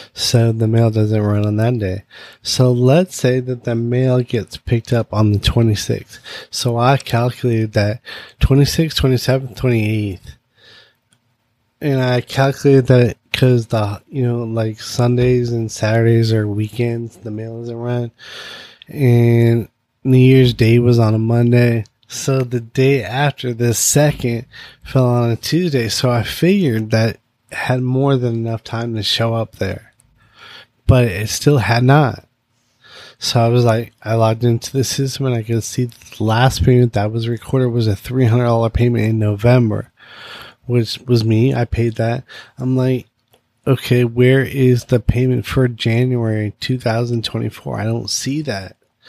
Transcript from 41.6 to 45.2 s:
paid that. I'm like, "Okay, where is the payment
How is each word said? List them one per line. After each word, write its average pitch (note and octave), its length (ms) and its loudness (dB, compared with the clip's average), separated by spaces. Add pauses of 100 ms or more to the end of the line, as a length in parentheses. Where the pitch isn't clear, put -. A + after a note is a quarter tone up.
paid A#2 300 -4
that. A#2 280 -4 (340)
I'm B2+ 160 -2
like, B2+ 320 -2 (600)
"Okay, B2 380 0
where B2 380 2
is B2+ 440 0
the B2+ 120 0
payment B2 460 -2